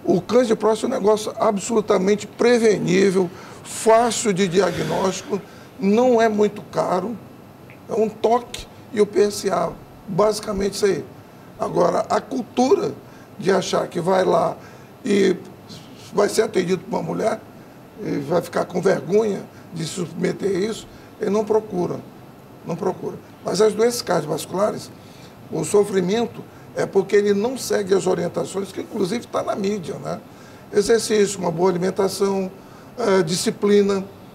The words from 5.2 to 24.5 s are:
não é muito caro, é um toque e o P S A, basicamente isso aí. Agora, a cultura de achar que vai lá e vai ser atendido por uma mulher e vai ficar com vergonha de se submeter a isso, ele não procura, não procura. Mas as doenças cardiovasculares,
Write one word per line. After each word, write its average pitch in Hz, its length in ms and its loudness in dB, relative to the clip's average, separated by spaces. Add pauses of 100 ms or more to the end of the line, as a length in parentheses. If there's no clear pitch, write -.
não 226 420 4
é 226 100 4
muito 208 320 0 (100)
caro, 180 420 -2 (760)
é - 40 -6
um 214 140 2
toque 226 580 -2 (240)
e 208 120 2
o 202 40 2
P 208 180 2
S 202 260 -2
A, 175 200 0 (380)
basicamente 202 640 0
isso 208 140 -2
aí. 175 180 0 (540)
Agora, - 500 0
a 214 100 2
cultura 254 760 0 (460)
de 175 140 0
achar 175 340 0
que 175 140 -8
vai 185 240 2
lá 180 320 2 (480)
e 202 320 2 (720)
vai 202 200 2
ser 214 100 0
atendido 185 420 0
por - 140 -8
uma 175 60 -4
mulher 208 360 -2 (640)
e 170 180 -4
vai 160 200 0
ficar 180 240 -4
com - 160 -6
vergonha 180 640 0 (320)
de 160 100 -6
se 147 60 -8
submeter 180 580 -4
a 190 100 -2
isso, 214 300 -6 (320)
ele 208 80 -2
não 208 160 0
procura, 185 520 -2 (720)
não 160 80 -4
procura. - 420 -6 (260)
Mas 180 200 -4
as 214 100 4
doenças 233 300 0
cardiovasculares, 170 880 -2 (600)